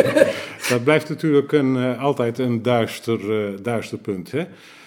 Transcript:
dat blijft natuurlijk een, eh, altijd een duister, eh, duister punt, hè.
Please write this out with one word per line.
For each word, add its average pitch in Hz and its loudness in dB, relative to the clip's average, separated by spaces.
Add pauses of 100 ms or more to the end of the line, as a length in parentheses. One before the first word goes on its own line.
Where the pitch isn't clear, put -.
(680)
dat 123 0
blijft 156 4
natuurlijk 143 2
een, 131 2
eh, 127 -2
altijd 123 0
een 120 0
duister, 110 0
eh, 101 -6
duister 113 -4
punt, 92 -8
hè. 165 -4 (420)